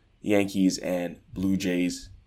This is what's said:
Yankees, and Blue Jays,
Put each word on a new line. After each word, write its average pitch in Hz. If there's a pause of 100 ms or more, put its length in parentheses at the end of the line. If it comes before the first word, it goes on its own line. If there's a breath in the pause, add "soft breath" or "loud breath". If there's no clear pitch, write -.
(240)
Yankees, 98
and 85 (180)
Blue 95
Jays, 90 (180)